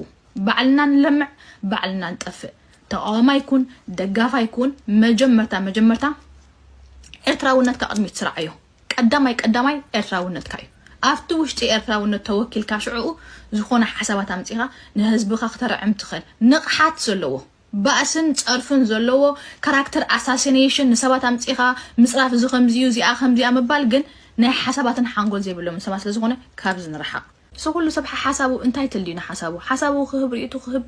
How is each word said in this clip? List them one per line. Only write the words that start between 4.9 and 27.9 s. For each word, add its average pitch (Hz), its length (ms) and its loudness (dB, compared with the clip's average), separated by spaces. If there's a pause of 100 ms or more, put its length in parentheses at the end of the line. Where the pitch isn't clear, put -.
መጀመርታ 226 640 4
መጀመርታ 220 460 2 (1200)
ኤርትራውነትካ 262 600 0
ቅድሚት 208 300 -4
ስራዕ - 220 -6
እዩ። 160 120 -6 (400)
ቀዳማይ 254 480 2
ቀዳማይ 247 380 2 (160)
ኤርትራውነትካ 180 640 -4
እዩ። - 120 -16 (360)
ኣብቲ 294 320 -2
ውሽጢ 311 320 -2
ኤርትራውነት 208 560 -2
ተወኪልካ 220 560 -4
ሽዑኡ 233 280 -6 (460)
ዝኾነ 220 340 0
ሓሳባት 202 440 -4
ኣምፂኻ 202 300 -6 (320)
ንህዝብኻ 220 560 0
ክተረዕም 214 440 -4
ትኽእል። 185 300 -10 (180)
ንቕሓት 311 580 4
ዘለዎ 170 360 -2 (380)
ባእስን 285 540 0 (100)
ፀርፍን 254 460 0
ዘለዎ 233 400 2 (360)
ካራክተር 285 480 0
ኣሳሲኔሽን 269 800 2
ንሰባት 262 360 2
ኣምፂኻ 247 340 -2 (380)
ምፅራፍ 254 360 4
እዚ 240 140 2
ከምዚ 247 280 4
እዩ፣ 254 120 2
እዚኣ 233 260 2
ከምዚ 247 260 2
እያ 247 120 2
ምባል 262 340 2
ግን 254 180 2 (340)
ናይ 240 180 4
ሓሳባትን 247 520 -2
ሓንጎል 208 340 -2
ዘይብሎም 175 380 -6
ሰባት 196 220 -6
ስለ 208 100 -4
ዝኾነ 226 220 0 (220)
ካብዚ 185 320 -4
ንረሓቕ። 147 360 -8 (300)
ሰ - 160 -12
ኩሉ 320 200 0
ሰብ 294 220 -4